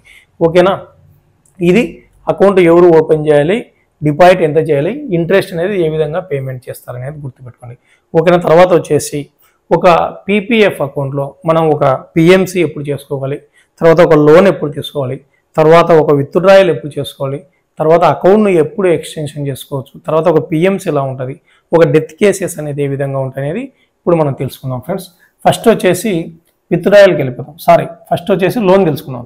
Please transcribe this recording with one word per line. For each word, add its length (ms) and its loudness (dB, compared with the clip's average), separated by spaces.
ఓకేనా? 260 2
ఇది 140 2
account 280 2
ఎవరు 160 6
open 280 0
చేయాలి, 300 2
deposit 400 4
ఎంత 120 0
చేయాలి, 240 0
interest 380 0
అనేది 200 -4
ఏ 100 -2
విధంగా 240 -4
payment 380 -8
చేస్తారు 320 -16
అనేది 260 -14
గుర్తుపెట్టుకోండి. 500 -20
ఓకేనా? 300 2
తర్వాత 220 4
వచ్చేసి 400 -4
ఒక 100 2
పీపీఎఫ్ 600 0
అకౌంట్‌లో 380 -6
మనం 140 2
ఒక 80 -2
పీఎంసీ 520 2
ఎప్పుడు 240 -10
చేసుకోవాలి, 460 -8
తర్వాత 260 4
ఒక 80 4
loan 260 6
ఎప్పుడు 240 -6
తీసుకోవాలి, 400 -8
తర్వాత 320 4
ఒక 180 0
విత్‌డ్రాయల్ 560 4
ఎప్పుడు 220 -14
చేసుకోవాలి, 420 -10
తర్వాత 240 2
అకౌంట్‌ను 360 2
ఎప్పుడు 320 -4
extension 520 -10
చేసుకోవచ్చు, 440 -12
తర్వాత 260 0
ఒక 80 2
పీఎంసీ 420 -2
ఎలా 180 -2
ఉంటది, 240 -10
ఒక 120 4
death 260 -2
cases 400 -2
అనేది 240 -6
ఏ 100 -4
విధంగా 320 -6
ఉంటాయి 180 -8
అనేది 180 -8
ఇప్పుడు 220 0
మనం 120 -2
తెలుసుకుందాం 440 -10
friends. 220 -8
First 280 0
వచ్చేసి 380 -2
విత్‌డ్రాయల్‌కి 500 2
వెళ్ళిపోదాం. 420 -10
Sorry, 220 2
first 240 -6
వచ్చేసి 340 -2
loan 220 4
తెలుసుకుందాం 360 -8